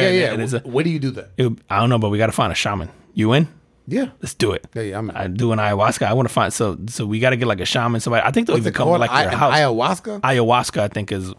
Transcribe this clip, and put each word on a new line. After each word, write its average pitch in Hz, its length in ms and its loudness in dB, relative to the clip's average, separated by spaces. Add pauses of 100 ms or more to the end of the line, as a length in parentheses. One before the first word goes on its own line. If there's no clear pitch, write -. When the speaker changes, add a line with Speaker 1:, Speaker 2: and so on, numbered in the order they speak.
Speaker 1:
yeah, 131 60 4
Speaker 2:
and 185 120 2
Speaker 1:
yeah. 127 140 0
Speaker 2:
it 113 80 -4
is 127 120 -2
a 117 60 -2
Speaker 1:
Wh-, 123 80 -10
where 131 160 0
do 170 60 0
you 160 100 -2
do 131 120 -4
that? - 260 -12
Speaker 2:
it, 120 160 2 (160)
I 98 100 0
don't 117 100 4
know, 120 100 4
but 107 100 0
we 104 80 0
gotta 110 160 2
find 110 180 0
a 82 40 -6
shaman. 98 340 -4 (240)
You 107 180 2
in? 147 160 4 (400)
Speaker 1:
Yeah. 233 200 -2 (140)
Speaker 2:
Let's - 120 -8
do 110 180 0
it. - 240 -6
Speaker 1:
Yeah, 117 60 -6
yeah, 98 160 -8
I'm 110 120 -6
in. - 60 -10
Speaker 2:
I 98 120 -6
do 110 260 0
an 110 60 0
ayahuasca. 104 460 2
I 110 60 2
wanna 123 160 2
find, 107 240 0
so, 101 260 -2 (120)
so - 160 -6
we 107 140 -2
gotta 127 180 2
get, 120 100 -2
like, 101 140 0
a - 40 -4
shaman, 117 360 0
somebody. 117 240 0
I 123 60 0
think 233 160 0
they'll 156 80 2
Speaker 1:
What's 117 80 0
Speaker 2:
even 107 100 -2
Speaker 1:
it - 20 -4
Speaker 2:
come, 147 140 0
Speaker 1:
called? 175 100 4
Speaker 2:
like, - 120 0
Speaker 1:
I-, 135 120 4
Speaker 2:
your 180 80 -2
Speaker 1:
an - 60 -2
Speaker 2:
house. 147 160 2
Speaker 1:
ayahuasca? 151 680 0
Speaker 2:
Ayahuasca, 123 600 2
I 104 80 0
think, 104 240 -6
is, 95 260 -6